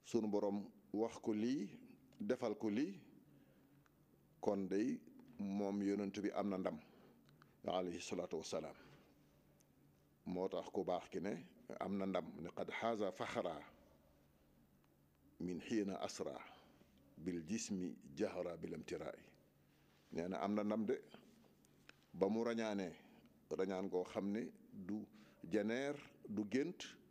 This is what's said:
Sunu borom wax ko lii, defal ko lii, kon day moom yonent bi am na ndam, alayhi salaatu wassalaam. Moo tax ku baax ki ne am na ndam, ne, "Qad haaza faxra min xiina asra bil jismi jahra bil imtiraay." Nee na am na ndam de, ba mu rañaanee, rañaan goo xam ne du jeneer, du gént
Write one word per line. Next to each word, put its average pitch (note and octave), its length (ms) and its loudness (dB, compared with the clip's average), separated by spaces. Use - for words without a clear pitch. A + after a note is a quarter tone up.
Sunu A2 240 2
borom G2+ 360 2
wax A2+ 300 2
ko A2+ 100 2
lii, B2+ 360 2
defal A2 380 2
ko A2 100 2
lii, C#3+ 260 2
kon G2 280 2
day G#2+ 320 2
moom G2+ 440 0
yonent G2+ 380 0
bi G2 120 0
am G2+ 160 0
na F#2+ 100 0
ndam, F2+ 200 0
alayhi F2+ 340 0
salaatu F2 380 -2
wassalaam. D#2+ 360 -4
Moo F2+ 220 0
tax F2+ 220 -2
ku F#2+ 140 2
baax F2 260 2
ki F#2+ 100 0
ne - 260 -2
am G2 180 0
na F#2+ 100 2
ndam, F2+ 180 2
ne, E2+ 140 -4
"Qad F#2 140 -2
haaza G#2+ 420 2
faxra F2+ 440 -2
min F2+ 200 -2
xiina G2 400 2
asra - 360 -4
bil E2+ 300 -2
jismi F#2 480 -2
jahra F2+ 400 0
bil E2 180 -4
imtiraay." - 440 -6
Nee E2+ 160 0
na F#2 120 -2
am G2+ 140 4
na G#2 100 4
ndam G#2+ 220 4
de, - 140 2
ba F#2 160 6
mu A2+ 160 4
rañaanee, G#2+ 480 2
rañaan F#2+ 380 2
goo F2+ 160 4
xam G2+ 280 0
ne E2+ 180 0
du G2+ 340 -4
jeneer, A#2 440 4
du G#2 220 0
gént D3 280 2